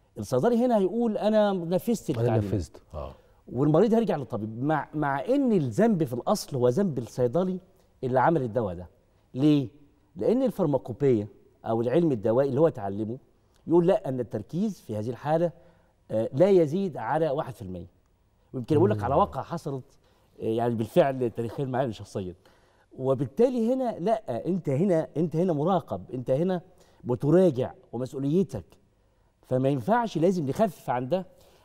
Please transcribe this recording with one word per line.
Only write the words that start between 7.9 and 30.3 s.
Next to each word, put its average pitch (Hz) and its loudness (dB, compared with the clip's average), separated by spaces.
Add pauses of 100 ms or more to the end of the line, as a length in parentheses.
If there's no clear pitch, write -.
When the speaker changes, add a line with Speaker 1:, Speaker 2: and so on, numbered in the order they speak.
Speaker 1:
اللي 127 2
عمل 151 4
الدواء 107 -2
ده. 87 -12 (480)
ليه؟ 143 2 (480)
لأن 175 2
الفارماكوبية 135 0 (360)
أو 113 0
العلم 143 2
الدوائي 117 2
اللي 127 0
هو 165 6
اتعلمه 107 -6 (480)
يقول: 170 4
"لا، 175 2
أن 131 -2
التركيز 160 -6
في 107 -10
هذه 107 -4
الحالة، 160 0 (580)
آه، 110 -2
لا 170 4
يزيد 175 4
على 143 -2
واحد 131 -4
في - -18
المية". 90 -10 (640)
ويمكن 131 -2
أقول 196 6
لك 107 0
Speaker 2:
مم. 104 -4
Speaker 1:
على 127 0
واقع 151 0
حصلت، 143 -8 (580)
آه، - -6
يعني 117 0
بالفعل 127 0
تاريخيًا 117 -6
معايا 127 -2
شخصيًا. 98 -10 (640)
وبالتالي 220 0
هنا 254 -4
لا، 170 -4
أنت 175 -2
هنا، 160 2
أنت 160 -2
هنا 180 0
مراقب، 147 -2 (120)
أنت 127 -6
هنا 175 0 (440)
بتراجع 127 2 (200)
ومسؤوليتك، 139 -2 (800)
فما 131 0
ينفعش، 180 0
لازم 175 2